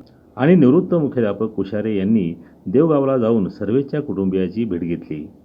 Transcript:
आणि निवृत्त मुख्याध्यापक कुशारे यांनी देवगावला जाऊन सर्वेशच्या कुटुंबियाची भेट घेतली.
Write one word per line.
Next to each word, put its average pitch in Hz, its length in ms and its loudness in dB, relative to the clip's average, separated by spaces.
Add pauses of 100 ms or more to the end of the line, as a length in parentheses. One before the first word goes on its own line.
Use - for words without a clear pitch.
(360)
आणि 151 200 4
निवृत्त 170 380 4
मुख्याध्यापक 113 540 -2
कुशारे 104 500 -4
यांनी 95 380 0 (300)
देवगावला 139 520 2
जाऊन 110 320 0
सर्वेशच्या 139 520 -4
कुटुंबियाची 95 640 -2
भेट 90 160 -4
घेतली. 80 460 -8 (160)